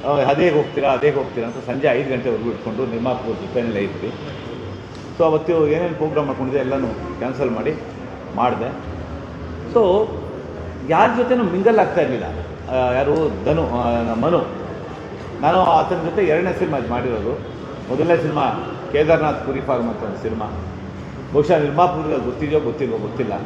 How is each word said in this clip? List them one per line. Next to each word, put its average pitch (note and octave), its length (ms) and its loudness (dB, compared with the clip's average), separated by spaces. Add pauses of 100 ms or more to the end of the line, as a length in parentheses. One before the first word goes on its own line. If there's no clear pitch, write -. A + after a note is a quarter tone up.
ಆ, C#3 240 4
"ಅದೇ D#3+ 200 6
ಹೋಗ್ತೀರಾ, C#3+ 380 2
ಅದೇ C3+ 220 4
ಹೋಗ್ತೀರಾ?" B2 360 -2
ಅಂತ B2 200 -8
ಸಂಜೆ C3+ 200 0
ಐದು C3+ 240 2
ಗಂಟೆವರೆಗೂ A#2 400 0
ಇಟ್ಕೊಂಡು A2 360 -4
ನಿರ್ಮಾಪಕರ A#2 420 -2
ಜೊತೆಯಲ್ಲೇ G#2 520 -2
ಇದ್ವಿ. G2+ 320 -4 (1040)
So E3+ 60 4
ಅವತ್ತು D#3+ 440 4
ಏನೇನು E3 260 0
ಪ್ರೋಗ್ರಾಮ್ D3 320 0
ಮಾಡ್ಕೊಂಡಿದ್ದೆ C3 340 -2
ಎಲ್ಲನೂ C3 260 0 (320)
ಕ್ಯಾನ್ಸಲ್ C3 320 -2
ಮಾಡಿ B2 320 -2 (540)
ಮಾಡಿದೆ. A#2+ 600 -2 (760)
So G#3+ 340 6 (800)
ಯಾರ G3 280 6
ಜೊತೆನೂ A#3+ 280 2
ಮಿಂಗಲ್ G3 340 4
ಆಗ್ತಾ F3 220 2
ಇರಲಿಲ್ಲ. B2+ 240 0 (460)
ಆ, B2+ 220 2
ಯಾರು C#3+ 520 2
ಧನು, D3+ 220 2
ಆ, A#2 480 0
ಮನು, D3 320 2 (920)
ನಾನು F3 220 4
ಆತನ E3 340 4
ಜೊತೆ E3 280 0
ಎರಡನೇ E3+ 280 2
ಸಿನಿಮಾ D#3+ 260 0
ಇದು A#2 100 -2
ಮಾಡಿರೋದು. A#2+ 440 -2 (560)
ಮೊದಲನೇ D#3 280 4
ಸಿನಿಮಾ D3 260 0 (500)
ಕೇದಾರ್ನಾಥ್ D3+ 540 4
ಕುರಿ C3+ 140 -2
ಫಾರ್ಮ್ B2 280 0
ಅಂತ A2 140 -4
ಒಂದು G2 160 -6
ಸಿನಿಮಾ. G#2+ 280 -4 (880)
ಬಹುಶಃ D3+ 240 6
ನಿರ್ಮಾಪಕರಿಗೆ D3+ 580 2
ಅದು B2 100 -2
ಗೊತ್ತಿದೆಯೋ D3 360 0
ಗೊತ್ತಿಲ್ವೋ A#2 380 -2
ಗೊತ್ತಿಲ್ಲ. G#2+ 340 -4 (140)